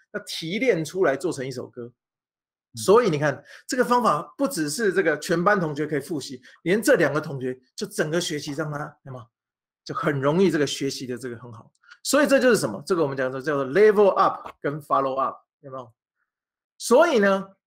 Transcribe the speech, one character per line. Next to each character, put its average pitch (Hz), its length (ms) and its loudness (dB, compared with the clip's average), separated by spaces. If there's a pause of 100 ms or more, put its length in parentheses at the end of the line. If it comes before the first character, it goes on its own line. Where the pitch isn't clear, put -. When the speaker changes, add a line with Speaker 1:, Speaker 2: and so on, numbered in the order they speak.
(120)
Speaker 1:
要 - 140 -10
提 170 320 -8
炼 196 260 2
出 185 200 -2
来 139 120 2
做 160 160 -4
成 139 140 -8
一 135 40 -8
首 117 180 -10
歌。 120 160 -16
Speaker 2:
嗯。 - 920 -20
Speaker 1:
所 190 260 6
以 214 80 2
你 151 80 0
看， 143 240 -2 (240)
这 262 100 -6
个 247 80 2
方 240 160 2
法 165 360 0
不 277 100 0
只 151 240 -4
是 202 220 0
这 180 100 2
个 156 160 0
全 170 240 -2
班 202 160 4
同 156 160 -2
学 147 120 -4
可 151 100 -4
以 135 40 0
复 143 200 -6
习， 131 200 -12 (220)
连 190 180 0
这 277 140 4
两 156 180 2
个 151 80 -2
同 147 200 -10
学 127 180 -6 (160)
就 - 100 -10
整 160 240 -4
个 165 120 -2
学 165 180 -4
期 147 140 -8
让 151 180 -6
他， 147 320 -10
对 135 100 -16
吗？ 123 140 -16 (580)
就 - 80 -12
很 143 280 -2
容 151 200 2
易 190 100 4
这 156 60 0
个 147 80 2
学 139 240 -4
习 135 160 -8
的 120 140 -8
这 127 100 -10
个 120 80 -10
很 120 160 -20
好。 110 200 -20 (320)
所 294 180 2
以 240 60 2
这 269 100 4
就 247 100 4
是 220 80 6
什 143 120 -2
么？ 101 180 -8
这 196 80 0
个 165 80 2
我 143 60 0
们 135 80 -6
讲 131 140 -2
说 131 100 -8
叫 143 160 -2
做 139 100 -2
level 196 440 6
up 190 380 0 (120)
跟 147 200 -6
follow 135 360 0
up， 127 200 -2 (240)
有 139 100 -20
没 131 80 -14
有？ 123 140 -16 (840)
所 302 300 6
以 277 100 2
呢， 196 300 2 (180)